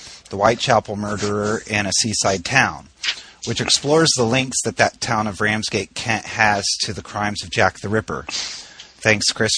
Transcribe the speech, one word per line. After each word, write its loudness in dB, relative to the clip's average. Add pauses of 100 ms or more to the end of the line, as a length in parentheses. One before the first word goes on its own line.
(320)
the -6
Whitechapel 2
murderer -2
in 0
a -2
seaside 0
town, 0 (580)
which -4
explores 4
the 4
links 0
that -4
that 2
town -2
of -6
Ramsgate, -2
Kent -4
has 2 (140)
to -4
the -10
crimes -4
of -14
Jack 2
the -8
Ripper. -4
Thanks, -4
Chris, 0